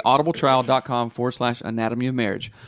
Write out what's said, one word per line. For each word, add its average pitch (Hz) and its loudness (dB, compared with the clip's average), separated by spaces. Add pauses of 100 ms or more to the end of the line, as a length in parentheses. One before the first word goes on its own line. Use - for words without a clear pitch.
audibletrial 139 2
dot 131 2
com 120 -2
forward 123 -2
slash 120 -2
anatomy 113 -2
of 131 -2
marriage. 104 -2 (140)